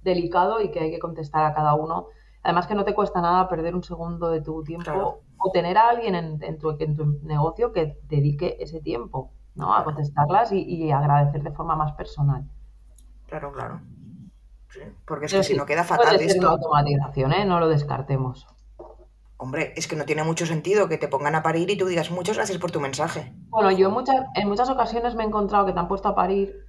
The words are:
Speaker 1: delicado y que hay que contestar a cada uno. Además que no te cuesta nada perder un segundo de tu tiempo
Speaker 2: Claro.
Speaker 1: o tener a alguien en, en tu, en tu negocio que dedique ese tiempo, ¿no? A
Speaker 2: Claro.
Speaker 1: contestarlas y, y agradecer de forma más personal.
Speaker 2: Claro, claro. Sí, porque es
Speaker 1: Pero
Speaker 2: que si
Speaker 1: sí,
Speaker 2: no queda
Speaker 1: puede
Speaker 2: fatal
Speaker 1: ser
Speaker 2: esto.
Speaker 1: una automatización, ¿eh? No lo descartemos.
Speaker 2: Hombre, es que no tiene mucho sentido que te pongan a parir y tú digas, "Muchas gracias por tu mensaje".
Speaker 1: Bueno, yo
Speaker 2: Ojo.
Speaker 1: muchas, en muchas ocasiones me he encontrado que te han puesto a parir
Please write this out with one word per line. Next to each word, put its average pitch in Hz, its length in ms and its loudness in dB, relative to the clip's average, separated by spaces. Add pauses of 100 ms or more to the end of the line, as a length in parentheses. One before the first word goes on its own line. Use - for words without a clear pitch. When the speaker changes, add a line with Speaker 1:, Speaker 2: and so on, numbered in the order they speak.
Speaker 1:
delicado 180 580 2
y 202 100 -2
que 170 100 -4
hay 160 100 -2
que 165 80 -8
contestar 160 480 -2
a 151 80 0
cada 151 200 4
uno. 160 340 -2 (340)
Además 170 240 0
que 214 80 -2
no 202 100 0
te 202 100 0
cuesta 196 280 0
nada 180 260 4
perder 170 260 -4
un 180 80 -2
segundo 170 460 -6
de 160 140 0
tu 156 200 -8
tiempo 165 220 -10
Speaker 2:
Claro. 190 360 -4 (180)
Speaker 1:
o 190 140 2
tener 208 260 2
a 233 100 8
alguien 233 260 0
en, 160 280 -4
en 160 160 -8
tu, 156 200 -2
en 151 180 0
tu 147 260 0
negocio 156 500 0
que 156 300 -2
dedique 147 580 0
ese 156 220 -10
tiempo, 175 480 -6 (240)
¿no? 90 180 -2
A 110 40 4
Speaker 2:
Claro. - 100 2
Speaker 1:
contestarlas 151 680 2
y, 196 80 2
y 160 300 -4
agradecer 143 520 4
de 160 100 -6
forma 160 240 -2
más 151 160 -2
personal. 143 520 -2 (840)
Speaker 2:
Claro, 143 260 -10
claro. 120 280 -10 (880)
Sí, - 120 -20 (260)
porque 151 200 -6
es - 60 -4
Speaker 1:
Pero 196 100 4
Speaker 2:
que 190 40 2
si 208 80 0
Speaker 1:
sí, 139 40 2
Speaker 2:
no 120 60 -2
queda 165 200 2
Speaker 1:
puede - 40 -8 (100)
Speaker 2:
fatal 165 200 6
Speaker 1:
ser 160 80 2
Speaker 2:
esto. 190 140 4
Speaker 1:
una 180 100 4
automatización, 143 840 2
¿eh? 196 140 2
No 175 120 2
lo 165 100 4
descartemos. 135 800 -2 (880)
Speaker 2:
Hombre, 135 400 -6
es 165 120 -6
que 165 80 -4
no 147 80 -4
tiene 151 180 0
mucho 165 240 0
sentido 165 420 2
que 160 100 0
te 147 100 -2
pongan 147 260 0
a 160 80 2
parir 165 280 2
y 202 60 2
tú 185 100 2
digas, 170 260 0
"Muchas 180 240 -2
gracias 208 220 -2
por 175 120 -4
tu 160 100 -4
mensaje". 143 540 -4 (160)
Speaker 1:
Bueno, 208 220 4
yo 190 160 6
Speaker 2:
Ojo. 214 100 0
Speaker 1:
muchas, 262 180 2 (200)
en 202 120 0
muchas 233 220 0
ocasiones 233 460 0
me 226 80 -2
he - 20 0
encontrado 208 400 2
que 185 60 -2
te 175 80 -2
han 175 80 -2
puesto 196 200 -2
a 196 60 0
parir 196 400 0 (140)